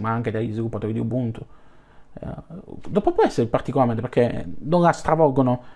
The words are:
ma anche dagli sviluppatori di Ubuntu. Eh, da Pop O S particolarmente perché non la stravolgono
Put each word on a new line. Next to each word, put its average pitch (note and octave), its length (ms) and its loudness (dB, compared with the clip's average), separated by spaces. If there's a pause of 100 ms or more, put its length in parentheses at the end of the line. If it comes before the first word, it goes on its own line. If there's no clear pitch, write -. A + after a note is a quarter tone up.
ma A2 80 -2
anche A2+ 220 -2
dagli A2 200 -4
sviluppatori A2 420 -4
di A2+ 60 -2
Ubuntu. A#2 460 -4 (720)
Eh, - 120 -12 (600)
da F#3+ 120 0
Pop F4 160 2
O A4 100 6
S A#2 220 0
particolarmente B2 500 0
perché A#2+ 460 0 (140)
non F3 220 2
la E3+ 100 8
stravolgono C#3 680 2 (160)